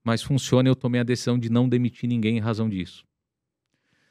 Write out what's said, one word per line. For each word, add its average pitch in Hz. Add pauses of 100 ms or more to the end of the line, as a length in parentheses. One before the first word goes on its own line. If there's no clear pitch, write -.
mas 113
funciona 127
e -
eu 127
tomei 123
a 120
decisão 123
de 117
não 120
demitir 123
ninguém 117
em 110
razão 110
disso. 92 (1080)